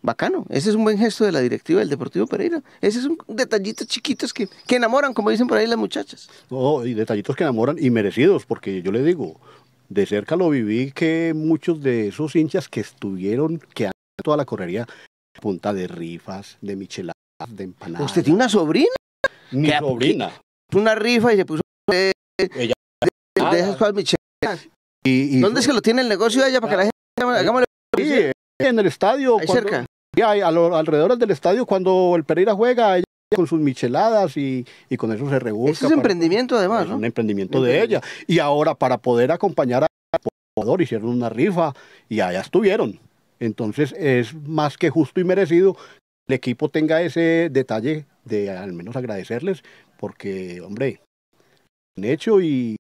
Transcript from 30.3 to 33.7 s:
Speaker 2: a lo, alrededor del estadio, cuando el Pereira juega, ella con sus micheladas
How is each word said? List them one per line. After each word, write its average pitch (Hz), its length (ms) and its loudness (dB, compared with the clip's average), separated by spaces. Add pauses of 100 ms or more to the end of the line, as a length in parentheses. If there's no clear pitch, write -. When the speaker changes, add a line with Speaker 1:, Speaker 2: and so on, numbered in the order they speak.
Speaker 2:
a 175 100 2
lo, 170 240 4
alrededor 160 420 4
del 226 140 0
estadio, 190 340 2
cuando 185 500 2
el 165 80 0
Pereira 185 320 2
juega, 226 420 2
ella 180 60 0 (320)
con 185 120 2
sus 160 120 0
micheladas 156 760 2